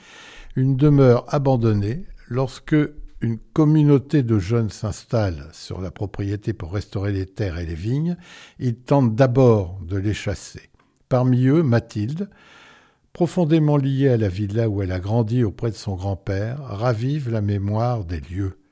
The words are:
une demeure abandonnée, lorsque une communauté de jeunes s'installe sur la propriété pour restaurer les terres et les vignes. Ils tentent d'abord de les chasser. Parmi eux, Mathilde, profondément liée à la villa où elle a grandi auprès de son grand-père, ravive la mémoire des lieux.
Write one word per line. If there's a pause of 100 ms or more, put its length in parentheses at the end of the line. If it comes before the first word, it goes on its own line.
(580)
une
demeure
abandonnée, (240)
lorsque (460)
une (160)
communauté
de
jeunes
s'installe
sur
la
propriété
pour
restaurer
les
terres
et
les
vignes. (420)
Ils
tentent
d'abord
de
les
chasser. (380)
Parmi
eux,
Mathilde, (840)
profondément
liée
à
la
villa
où
elle
a
grandi
auprès
de
son
grand-père,
ravive
la
mémoire
des
lieux. (140)